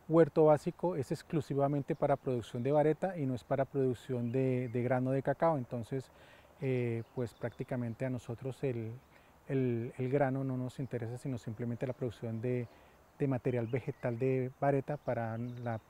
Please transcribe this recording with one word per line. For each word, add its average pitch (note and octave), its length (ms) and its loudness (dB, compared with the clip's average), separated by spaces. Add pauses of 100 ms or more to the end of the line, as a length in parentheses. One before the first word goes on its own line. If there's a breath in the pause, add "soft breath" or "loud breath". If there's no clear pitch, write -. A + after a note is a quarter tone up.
huerto D#3+ 380 6
básico E3+ 500 4
es C#3 160 -4
exclusivamente C#3+ 840 -2
para C#3+ 200 2
producción B2 480 -4
de C3+ 80 0
vareta D3+ 460 2
y C#3+ 100 -2
no B2+ 80 0
es - 80 -8
para C3+ 220 0
producción B2 640 0
de, B2+ 380 2
de A#2+ 140 0
grano B2+ 280 2
de C3+ 100 2
cacao, D#3 360 2
entonces, B2+ 540 -6 (520 soft breath)
eh, A#2+ 380 0 (140)
pues B2 180 -4
prácticamente A#2+ 720 -6
a C3 60 -2
nosotros B2 520 -8
el, A#2 280 -4 (560 soft breath)
el, B2+ 500 0
el B2+ 140 -2
grano C3+ 320 2
no C3 140 -2
nos B2+ 220 -6
interesa, A#2+ 380 -6
sino C3 220 -6
simplemente A#2+ 480 -6
la B2+ 60 -4
producción A2+ 460 -6
de, B2 280 -2 (500 soft breath)
de D3 100 0
material B2 380 0
vegetal B2 540 -4
de C3 400 0
vareta C#3+ 380 0
para A#2 420 -4
la A#2+ 400 -6 (100)